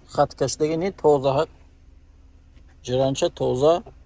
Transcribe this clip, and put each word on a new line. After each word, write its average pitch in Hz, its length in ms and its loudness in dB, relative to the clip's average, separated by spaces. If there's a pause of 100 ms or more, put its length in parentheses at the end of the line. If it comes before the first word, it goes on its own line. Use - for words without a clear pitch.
(140)
хат 147 200 0
кашидагӣ 160 440 -4
не, 185 140 -4
тоза 143 460 2
ҳак. 160 120 -2 (1400)
Ҷиранча 135 440 0
тоза, 135 540 0 (220)